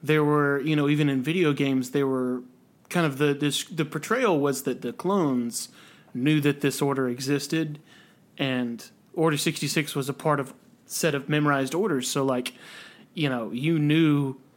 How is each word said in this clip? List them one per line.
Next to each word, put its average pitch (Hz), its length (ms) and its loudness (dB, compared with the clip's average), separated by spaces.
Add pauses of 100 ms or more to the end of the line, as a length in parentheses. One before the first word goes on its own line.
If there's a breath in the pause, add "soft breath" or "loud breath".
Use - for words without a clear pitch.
there 151 220 2
were, 143 360 2
you 151 160 0
know, 143 120 2
even 147 200 2
in 135 140 0
video 160 300 2
games, 135 380 0
there 143 160 0
were 127 360 -2 (480)
kind 170 160 0
of 135 120 -2
the, 147 160 2
this, 143 300 -2
the 156 200 -4
portrayal 185 540 0
was 139 260 0
that 127 180 -4
the 120 100 -6
clones 135 760 0 (460 loud breath)
knew 147 260 2
that 143 200 0
this 143 220 0
order 135 260 0
existed, 143 720 -4 (600 loud breath)
and 123 520 -4 (240)
Order 160 220 2
sixty-six 151 580 -2
was 139 140 -4
a 139 60 -4
part 147 260 0
of 123 140 -8 (320)
set - 280 -2
of 135 140 -4
memorized 147 460 2
orders. 160 340 0
So, 139 160 0
like, 127 300 -2 (580 loud breath)
you 151 160 0
know, 120 220 -2
you 151 280 0
knew 147 580 4 (200)